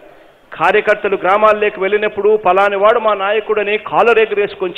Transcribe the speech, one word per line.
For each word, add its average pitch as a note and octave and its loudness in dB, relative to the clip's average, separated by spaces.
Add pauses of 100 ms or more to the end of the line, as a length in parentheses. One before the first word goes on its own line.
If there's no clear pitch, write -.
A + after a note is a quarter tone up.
(540)
కార్యకర్తలు G3+ 0
గ్రామాల్లోకి G#3 0
వెళ్ళినప్పుడు G#3 0
"పలాని G3+ 2
వాడు G#3+ 2
మా G#3+ 0
నాయకుడని" G#3 -2
కాలర్ G#3+ 2
ఎగరేసుకొని G3+ -2